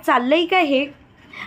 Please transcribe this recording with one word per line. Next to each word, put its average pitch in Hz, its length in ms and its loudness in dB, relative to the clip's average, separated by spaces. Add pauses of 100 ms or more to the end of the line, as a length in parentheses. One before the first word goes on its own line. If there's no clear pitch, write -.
चाललंय 277 380 2
काय 359 200 0
हे? 277 220 0 (600)